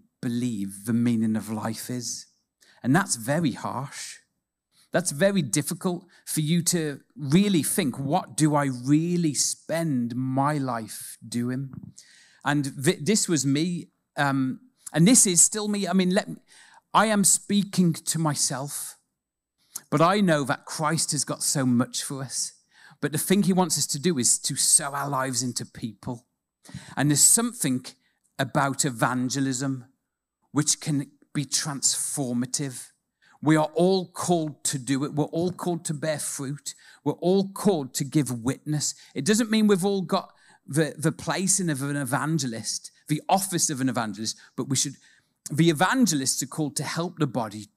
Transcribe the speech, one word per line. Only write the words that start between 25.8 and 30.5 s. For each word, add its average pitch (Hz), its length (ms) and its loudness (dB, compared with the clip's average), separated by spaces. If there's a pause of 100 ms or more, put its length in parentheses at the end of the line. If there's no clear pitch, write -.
And 147 160 2
there's 143 100 4
something 165 640 2 (540)
about 135 460 0
evangelism 127 1000 0 (640)